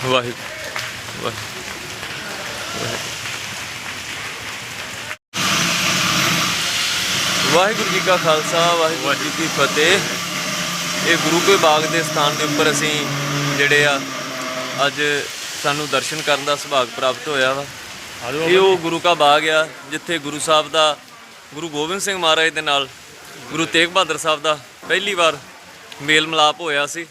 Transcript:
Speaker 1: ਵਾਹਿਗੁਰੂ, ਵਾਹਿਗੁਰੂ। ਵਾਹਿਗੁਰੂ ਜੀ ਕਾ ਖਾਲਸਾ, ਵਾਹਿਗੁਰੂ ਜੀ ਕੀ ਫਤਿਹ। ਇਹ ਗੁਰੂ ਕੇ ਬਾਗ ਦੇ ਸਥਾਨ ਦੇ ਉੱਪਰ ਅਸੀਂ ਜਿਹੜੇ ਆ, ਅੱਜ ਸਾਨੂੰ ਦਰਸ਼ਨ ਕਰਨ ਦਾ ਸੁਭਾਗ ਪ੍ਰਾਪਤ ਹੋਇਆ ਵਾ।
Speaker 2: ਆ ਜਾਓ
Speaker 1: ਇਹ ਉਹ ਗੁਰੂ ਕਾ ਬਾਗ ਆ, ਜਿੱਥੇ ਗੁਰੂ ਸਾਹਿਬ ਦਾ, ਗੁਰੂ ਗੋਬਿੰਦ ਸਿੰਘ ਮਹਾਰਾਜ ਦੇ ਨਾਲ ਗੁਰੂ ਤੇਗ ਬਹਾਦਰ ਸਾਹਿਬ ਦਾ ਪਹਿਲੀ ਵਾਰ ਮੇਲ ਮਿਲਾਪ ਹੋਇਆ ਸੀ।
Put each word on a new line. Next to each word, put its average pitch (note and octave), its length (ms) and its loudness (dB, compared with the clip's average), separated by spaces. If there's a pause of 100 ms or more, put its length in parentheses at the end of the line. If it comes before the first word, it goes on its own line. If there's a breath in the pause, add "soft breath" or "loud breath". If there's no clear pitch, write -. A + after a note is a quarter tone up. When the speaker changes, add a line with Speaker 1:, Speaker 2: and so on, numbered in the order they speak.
Speaker 1:
ਵਾਹਿਗੁਰੂ, B2 300 2 (880)
ਵਾਹਿਗੁਰੂ। A#2 100 -4 (4000)
ਵਾਹਿਗੁਰੂ G3 360 4
ਜੀ F3+ 160 0
ਕਾ F#3 120 6
ਖਾਲਸਾ, E3 580 2
ਵਾਹਿਗੁਰੂ D#3+ 380 2
ਜੀ C3+ 240 -2
ਕੀ D#3+ 100 0 (100)
ਫਤਿਹ। D3+ 420 4 (1080)
ਇਹ E3 100 4
ਗੁਰੂ E3 300 2
ਕੇ G3 100 8
ਬਾਗ D#3 340 4
ਦੇ E3 120 2
ਸਥਾਨ D3+ 340 0
ਦੇ D#3 60 0
ਉੱਪਰ D3+ 280 2
ਅਸੀਂ D3+ 240 0 (600)
ਜਿਹੜੇ D3 280 6
ਆ, C#3 140 4 (880)
ਅੱਜ C#3 140 -2 (600)
ਸਾਨੂੰ D3 260 0
ਦਰਸ਼ਨ C#3 320 -2
ਕਰਨ C#3+ 240 2
ਦਾ D3 100 0
ਸੁਭਾਗ C#3 320 0 (100)
ਪ੍ਰਾਪਤ C3 300 -2
ਹੋਇਆ C3+ 260 2
ਵਾ। C#3 120 -4 (580)
Speaker 2:
ਆ A#2+ 80 -6
ਜਾਓ D3+ 100 -4
Speaker 1:
ਇਹ F3 160 4
ਉਹ F#3+ 200 6
ਗੁਰੂ E3 220 -2
ਕਾ F3 140 4
ਬਾਗ D3+ 360 6
ਆ, D#3 180 4 (240)
ਜਿੱਥੇ D#3+ 280 -4
ਗੁਰੂ D3 200 -8
ਸਾਹਿਬ D3+ 320 2
ਦਾ, D3+ 260 2 (560)
ਗੁਰੂ D#3+ 160 -8
ਗੋਬਿੰਦ D#3 320 -4
ਸਿੰਘ G3 160 -2
ਮਹਾਰਾਜ D#3+ 320 2
ਦੇ D#3 120 -6
ਨਾਲ C#3 260 0 (640)
ਗੁਰੂ D#3 140 -2
ਤੇਗ E3+ 240 2
ਬਹਾਦਰ F3 280 0
ਸਾਹਿਬ D3+ 240 0
ਦਾ D3+ 180 0 (280)
ਪਹਿਲੀ G3 260 0
ਵਾਰ E3 240 4 (640)
ਮੇਲ D#3 260 4
ਮਿਲਾਪ D3+ 320 2
ਹੋਇਆ D3 280 0
ਸੀ। E3 240 -8